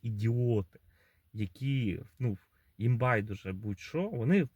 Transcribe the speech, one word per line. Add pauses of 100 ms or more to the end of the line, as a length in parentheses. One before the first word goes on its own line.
ідіоти, (540)
які, (200)
ну, (400)
їм
байдуже
будь-що,
вони